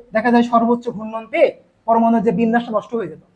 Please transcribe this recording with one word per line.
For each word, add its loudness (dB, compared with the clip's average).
দেখা 0
যায় 4
সর্বোচ্চ 0
ঘূর্ণন -10
পেয়ে 2
পরমাণুর 2
যে 0
বিন্যাসটা 0
নষ্ট -4
হয়ে -6
যেত। -16